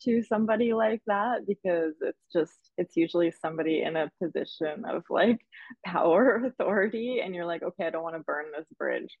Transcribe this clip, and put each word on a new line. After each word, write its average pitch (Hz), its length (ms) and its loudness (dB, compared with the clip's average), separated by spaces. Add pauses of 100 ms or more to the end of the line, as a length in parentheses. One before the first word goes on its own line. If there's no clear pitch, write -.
to 233 200 2
somebody 220 500 2
like 220 320 0
that, 214 420 -2
because 170 540 0
it's - 320 -6
just, - 440 -2
it's - 200 -2
usually 170 340 2
somebody 160 520 -2
in 160 120 -2
a 156 160 0 (100)
position 156 640 -4
of, 170 240 -4
like, 226 300 4 (460)
power 185 560 4
or 254 60 -2
authority, 220 760 0
and 185 140 -6
you're 175 100 -6
like, 170 180 -4
"Okay, 180 220 -6
I 165 60 -2
don't 165 120 -6
wanna 165 200 -6
burn 151 340 -6
this 156 100 -10 (100)
bridge," 131 420 -4